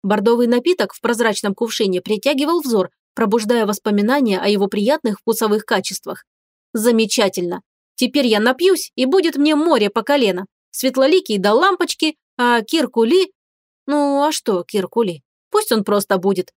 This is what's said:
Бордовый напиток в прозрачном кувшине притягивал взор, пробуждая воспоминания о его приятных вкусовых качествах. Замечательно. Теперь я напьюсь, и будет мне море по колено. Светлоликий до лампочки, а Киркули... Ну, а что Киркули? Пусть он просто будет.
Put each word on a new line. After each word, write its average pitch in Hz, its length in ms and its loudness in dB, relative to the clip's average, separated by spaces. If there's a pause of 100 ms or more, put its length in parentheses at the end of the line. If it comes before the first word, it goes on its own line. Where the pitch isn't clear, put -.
Бордовый 226 440 2
напиток 240 460 0
в - 60 -20
прозрачном 220 560 -2
кувшине 196 460 -2
притягивал 285 600 0
взор, 220 280 0 (260)
пробуждая 226 500 0
воспоминания 208 760 0
о 202 100 -2
его 202 180 2
приятных 214 520 -2
вкусовых 220 460 -2
качествах. - 600 -6 (480)
Замечательно. 208 880 0 (340)
Теперь 254 320 0
я 214 140 2
напьюсь, 294 540 0
и 254 100 0
будет 320 320 0
мне 302 180 2
море 294 340 2
по 226 120 -2
колено. 202 460 0 (240)
Светлоликий 262 680 0
до 202 160 2
лампочки, 330 640 0 (200)
а 240 240 2
Киркули... 262 680 0 (560)
Ну, 285 340 0
а 294 120 0
что 185 300 -2
Киркули? 185 600 -4 (260)
Пусть 415 220 -2
он 214 140 0
просто 202 320 0
будет. 185 420 -2